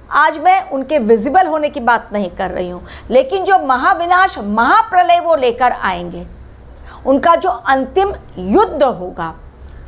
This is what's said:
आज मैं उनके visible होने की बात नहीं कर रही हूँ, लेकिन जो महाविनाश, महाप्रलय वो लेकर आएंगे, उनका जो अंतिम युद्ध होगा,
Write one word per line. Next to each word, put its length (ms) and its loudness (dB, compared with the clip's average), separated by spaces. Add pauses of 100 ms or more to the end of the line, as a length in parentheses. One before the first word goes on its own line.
(120)
आज 260 2
मैं 320 2
उनके 300 -2
visible 480 2
होने 220 -2
की 100 -8
बात 340 0
नहीं 160 -4
कर 220 -6
रही 180 -6
हूँ, 120 -12 (280)
लेकिन 360 0
जो 140 4
महाविनाश, 800 2
महाप्रलय 800 2
वो 160 2
लेकर 380 0
आएंगे, 520 -6 (800)
उनका 300 2
जो 140 -2
अंतिम 640 -2 (240)
युद्ध 460 0
होगा, 500 -4 (540)